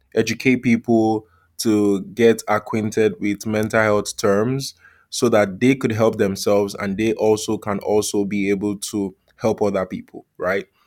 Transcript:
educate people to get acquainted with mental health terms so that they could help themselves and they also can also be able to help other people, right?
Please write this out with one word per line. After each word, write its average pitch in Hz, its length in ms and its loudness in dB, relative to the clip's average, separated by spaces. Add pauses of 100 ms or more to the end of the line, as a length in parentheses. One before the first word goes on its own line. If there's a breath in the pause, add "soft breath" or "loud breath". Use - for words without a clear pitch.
(140)
educate 117 440 0
people 113 680 2 (340 soft breath)
to 104 420 2 (120)
get 117 340 2
acquainted 107 720 -2
with 101 260 -4
mental 110 360 0
health 104 360 0
terms 117 580 0 (340 soft breath)
so 120 200 0
that 104 300 2
they 127 140 6
could 131 200 0
help 110 240 2
themselves 101 580 0
and 98 220 -4
they 110 160 2
also 107 440 0
can 101 220 -4
also 104 460 0
be 98 240 -2
able 101 260 -2
to 98 400 -6 (220)
help 110 240 0
other 98 240 0
people, - 400 -14 (120)
right? - 300 -2 (200 loud breath)